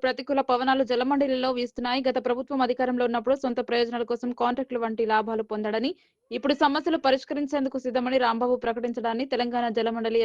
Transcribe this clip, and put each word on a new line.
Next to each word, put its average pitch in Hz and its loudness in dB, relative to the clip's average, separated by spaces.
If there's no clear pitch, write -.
ప్రతికూల 262 0
పవనాలు 262 2
జలమండలిలో 262 2
వీస్తున్నాయి. 247 -2
గత 254 2
ప్రభుత్వం 262 -2
అధికారంలో 247 0
ఉన్నప్పుడు 233 0
సొంత 247 -2
ప్రయోజనాల 240 0
కోసం 240 -2
కాంట్రాక్టులు 247 -2
వంటి 226 -2
లాభాలు 220 0
పొందాడని, 214 0
ఇప్పుడు 277 2
సమస్యలు 311 2
పరిష్కరించేందుకు 269 0
సిద్ధమని 254 0
రాంబాబు 240 2
ప్రకటించడాన్ని 233 -2
తెలంగాణ 240 0
జలమండలి 226 2